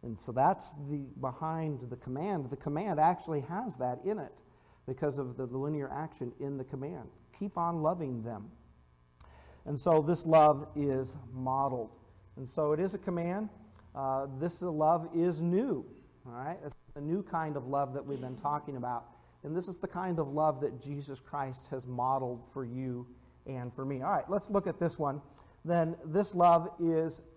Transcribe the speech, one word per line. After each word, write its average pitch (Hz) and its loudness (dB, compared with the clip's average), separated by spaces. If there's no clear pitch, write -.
And 113 -8
so 123 -10
that's 156 2
the, 143 -4
behind 143 -4
the 123 -8
command. 143 -4
The 135 -8
command 151 -2
actually 160 4
has 185 -6
that 123 -4
in 208 -2
it 143 -10
because 135 -2
of 123 -4
the 131 -4
linear 139 -4
action 135 -6
in 143 -4
the 131 -6
command. 139 -8
Keep 202 -4
on 170 0
loving 151 0
them. 107 -8
And 143 -4
so 160 8
this 160 2
love 151 10
is 135 0
modeled. 127 -2
And 131 -12
so 151 2
it 151 2
is 190 0
a 196 -6
command. 185 -2
Uh, 135 0
this 170 -4
love 160 4
is 165 2
new, 180 2
all 120 -12
right? 123 -8
It's 143 -10
a 147 -10
new 165 0
kind 160 -2
of 123 -6
love 139 0
that 135 -6
we've 139 -6
been 127 -8
talking 147 -2
about. 120 -4
And 151 -6
this 180 -2
is 180 -10
the 190 -6
kind 180 -2
of 143 0
love 151 2
that 135 -2
Jesus 139 -8
Christ 135 -8
has 127 -8
modeled 123 0
for 131 -6
you 123 -4
and 123 -6
for 135 -6
me. 135 -2
All 170 -2
right, 180 2
let's 196 0
look 196 2
at 170 -2
this 170 0
one. 143 0
"Then 165 2
this 175 0
love 175 8
is 165 2